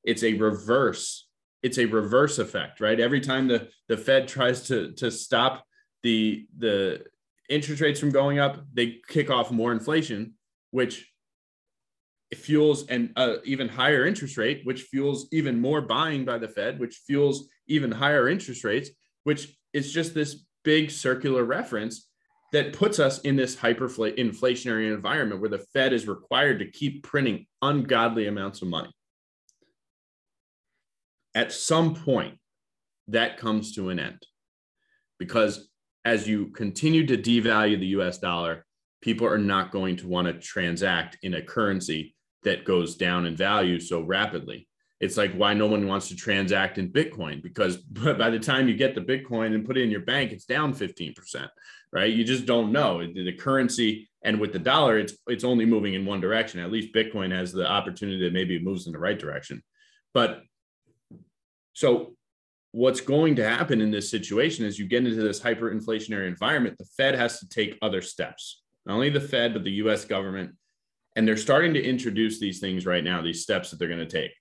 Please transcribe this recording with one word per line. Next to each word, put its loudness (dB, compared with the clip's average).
It's 0
a 4
reverse, 0
it's 0
a 4
reverse 2
effect, -6
right? 2
Every 2
time 0
the, 0
the 2
Fed 4
tries 0
to, -2
to -4
stop 0
the, 2
the 0
interest -2
rates 2
from 2
going 4
up, 0
they 0
kick 0
off 2
more 0
inflation, -2
which -2
fuels 2
an, -2
uh, 2
even -4
higher 4
interest -4
rate, 0
which -6
fuels -4
even 0
more 2
buying 0
by -2
the -6
Fed, -4
which -8
fuels 2
even 0
higher 4
interest -4
rates, 0
which -4
is -4
just -4
this -4
big 4
circular 0
reference -4
that 2
puts 2
us 4
in 2
this 0
hyperinflationary 0
environment -2
where -2
the -6
Fed 4
is 0
required 0
to -6
keep -6
printing -2
ungodly 2
amounts -6
of -4
money. -6
At 0
some 2
point, -2
that 0
comes -4
to -4
an -4
end, -10
because 0
as 2
you 0
continue 2
to 2
devalue 4
the -2
U 0
S -2
dollar, -4
people 0
are 2
not 2
going -2
to -12
want 0
to -2
transact -2
in -4
a -4
currency -4
that 0
goes 0
down 0
in -4
value 2
so -4
rapidly. -4
It's -2
like 0
why 2
no 2
one 2
wants -2
to -12
transact 0
in -4
Bitcoin, -2
because -2
<laughs> -2
by 2
the -2
time 2
you 4
get 0
the -4
Bitcoin -2
and 0
put -2
it 2
in 0
your -2
bank, -2
it's -16
down 0
fifteen -8
percent, -14
right? 2
You 2
just 0
don't 2
know. 2
The, -8
the -4
currency, 0
and 0
with -2
the -4
dollar, 4
it's, -2
it's -4
only 4
moving 4
in -4
one -4
direction. -2
At -6
least -4
Bitcoin 0
has -4
the 0
opportunity -2
that 0
maybe 0
it -4
moves -4
in -10
the -10
right -2
direction. -10
But 2
so 2
what's 4
going 4
to 2
happen 2
in 2
this -2
situation 0
is -4
you -6
get 2
into 0
this 0
hyperinflationary -2
environment, 0
the -18
Fed 4
has -2
to -18
take -4
other -2
steps. -10
Not -4
only 2
the 0
Fed, 0
but -4
the -4
U 0
S 0
government. -6
And 4
they're 4
starting 4
to 2
introduce 0
these -6
things -4
right 2
now, 0
these -4
steps -2
that -16
they're 0
gonna -4
take. -4